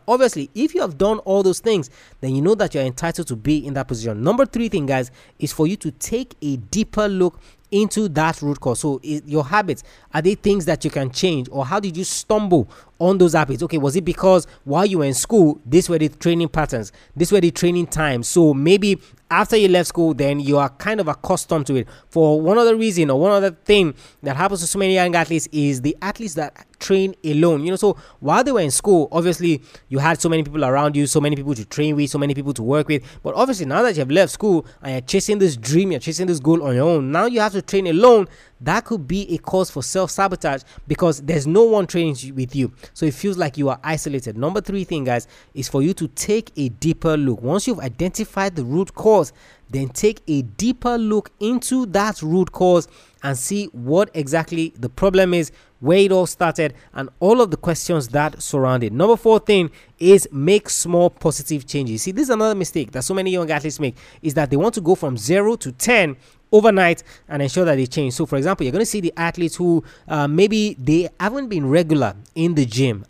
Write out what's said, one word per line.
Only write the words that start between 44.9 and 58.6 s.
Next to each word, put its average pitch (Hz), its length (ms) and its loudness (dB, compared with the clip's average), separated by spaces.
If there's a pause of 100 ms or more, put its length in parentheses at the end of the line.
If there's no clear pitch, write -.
guys, 120 220 -2 (260)
is 139 160 -8
for 139 120 0
you 175 120 2
to 156 160 -6
take - 480 -4
a 139 100 -4
deeper 156 480 -2
look. 131 260 -2
Once 165 260 -2
you've 220 120 -4
identified 185 800 -6
the 127 80 -6
root 165 280 -2
cause, 208 380 2 (380)
then 135 200 -4
take 214 380 -2
a 147 140 0
deeper 240 560 -4
look 214 420 -2
into 247 480 -2
that 196 340 -2
root 165 300 0
cause 180 380 2 (340)
and 139 140 -4
see 202 300 -6
what 151 460 -2
exactly 160 640 -4
the - 120 -6
problem 190 440 2
is, 170 180 -2 (280)
where 165 200 2
it 196 120 4
all 185 140 2
started, 160 480 -2 (200)
and 131 160 -8 (120)
all 220 180 4
of 214 120 4
the 156 60 -4
questions 160 520 -2
that 147 320 -2
surround 127 420 0